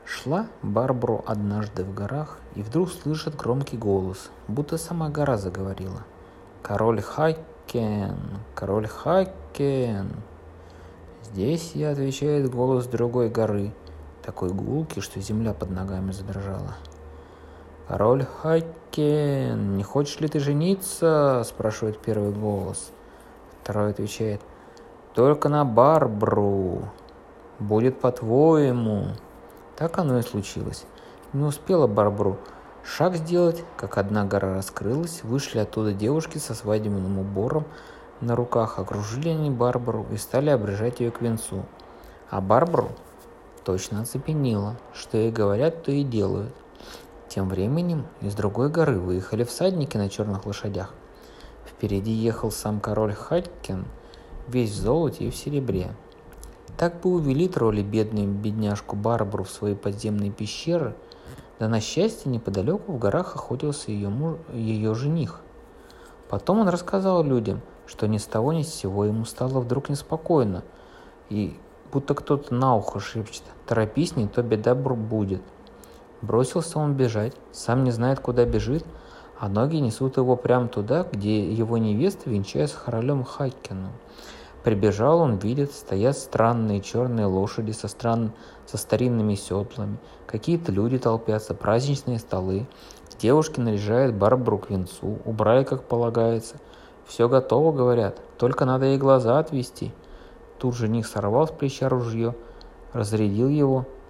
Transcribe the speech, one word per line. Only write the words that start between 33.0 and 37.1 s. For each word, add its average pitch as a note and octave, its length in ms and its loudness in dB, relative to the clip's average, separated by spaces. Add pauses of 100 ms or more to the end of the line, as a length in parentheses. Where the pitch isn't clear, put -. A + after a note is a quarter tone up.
сделать, E3+ 480 2 (120)
как - 220 -6
одна G#2 260 2
гора G2 300 0
раскрылась, A#2+ 720 -4
вышли A#2+ 340 -2
оттуда G#2+ 340 0
девушки C3+ 460 0
со C3 160 -6
свадебным G#2 640 -2